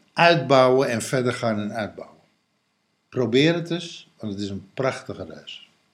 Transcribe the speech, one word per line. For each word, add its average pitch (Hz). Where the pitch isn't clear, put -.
uitbouwen 135
en 113
verder 123
gaan 110
en 104
uitbouwen. -
Probeer 127
het 165
eens, -
want 107
het 101
is 101
een 98
prachtige 104
reis. -